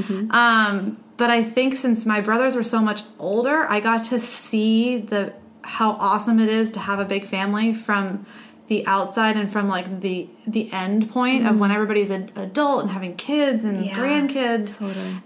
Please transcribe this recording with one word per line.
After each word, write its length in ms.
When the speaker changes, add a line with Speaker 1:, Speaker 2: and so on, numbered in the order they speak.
Speaker 1:
Mm-hmm. 300
Speaker 2:
Um, 680
but 140
I 120
think 340
since 280
my 160
brothers 360
were 80
so 160
much 220
older, 520
I 100
got 240
to 140
see 800
the, 340
how 300
awesome 480
it 80
is 240
to 80
have 180
a 60
big 220
family 460
from 540
the 200
outside 500
and 160
from, 160
like, 320
the, 260
the 260
end 380
point 360
of 80
Speaker 1:
Mm. 40
Speaker 2:
when 120
everybody's 400
an 240
adult 480
and 80
having 240
kids 500
and 200
Speaker 1:
Yeah, 120
Speaker 2:
grandkids. 840
Speaker 1:
totally. 480